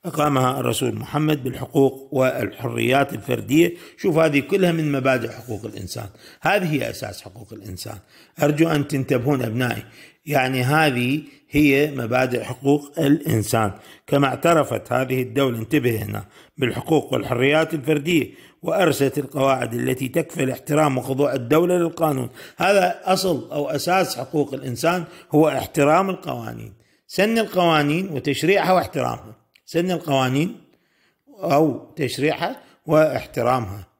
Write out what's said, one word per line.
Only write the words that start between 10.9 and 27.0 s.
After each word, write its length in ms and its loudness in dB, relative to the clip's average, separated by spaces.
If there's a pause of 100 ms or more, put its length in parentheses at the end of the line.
هي 420 4
مبادئ 520 -2
حقوق 560 0
الإنسان. 720 2 (360)
كما 200 4
اعترفت 680 2
هذه 280 0
الدولة، 360 0
انتبه 460 0
هنا، 220 -8 (320)
بالحقوق 560 0
والحريات 600 2
الفردية، 580 0 (300)
وأرست 560 2
القواعد 560 -2
التي 340 -2
تكفل 420 -4
احترام 480 0
وخضوع 360 -2
الدولة 440 2
للقانون. 520 -2 (280)
هذا 460 2
أصل 480 -2
أو 180 -4
أساس 480 0
حقوق 360 -4
الإنسان، 500 -2 (280)
هو 180 6
احترام 600 2
القوانين. 640 -10 (340)